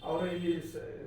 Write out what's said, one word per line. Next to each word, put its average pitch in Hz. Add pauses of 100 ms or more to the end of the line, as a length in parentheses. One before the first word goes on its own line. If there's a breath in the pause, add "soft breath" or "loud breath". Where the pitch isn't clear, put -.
ಅವರು 175
ಇಲ್ಲಿ 175
ಸ-, - (320)